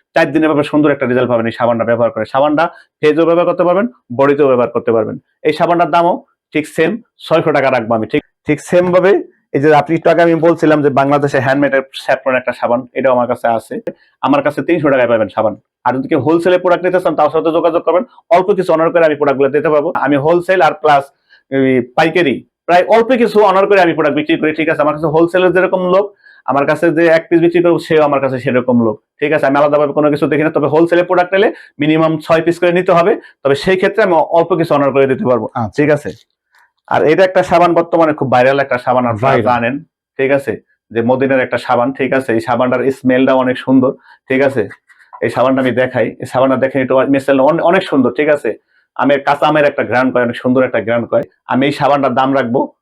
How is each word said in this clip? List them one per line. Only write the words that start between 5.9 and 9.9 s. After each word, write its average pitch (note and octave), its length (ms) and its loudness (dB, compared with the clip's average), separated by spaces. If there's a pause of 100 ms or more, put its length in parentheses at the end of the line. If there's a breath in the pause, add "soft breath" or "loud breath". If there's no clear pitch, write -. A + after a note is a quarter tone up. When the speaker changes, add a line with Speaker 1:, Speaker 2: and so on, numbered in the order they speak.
Speaker 1:
দামও E3+ 200 2 (380)
ঠিক D3+ 120 -2 (120)
সেম D#3+ 140 0 (360)
ছয়শো E3 300 0
টাকা C3+ 140 2
রাখবো A#2+ 240 -2
আমি, A2 180 -2
ঠিক, D3+ 80 0 (260)
ঠিক D3 120 -2 (120)
সেম F3+ 240 2
ভাবে। F#3 180 4 (440 soft breath)
এই C#3 60 0
যে D#3 60 4 (120)
আপনি D#3 180 -2